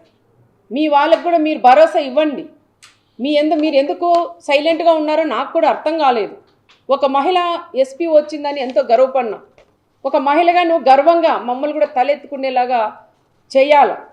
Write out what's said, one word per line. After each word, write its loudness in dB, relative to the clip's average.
మీ -2
వాళ్ళకు 0
కూడా 0
మీరు -2
భరోసా 4
ఇవ్వండి. -4
మీ -4
ఎందు-, 0
మీరు 0
ఎందుకు 0
సైలెంట్గా 0
ఉన్నారో -2
నాకు -6
కూడా 2
అర్థం -2
కాలేదు. -2
ఒక 0
మహిళ -2
ఎస్పీ -4
వచ్చిందని -2
ఎంతో -2
గర్వపడినా, 0
ఒక -2
మహిళగా 2
నువ్వు 0
గర్వంగా 4
మమ్మల్ని -6
కూడా 0
తలెత్తుకునేలాగా -4
చేయాలి. 4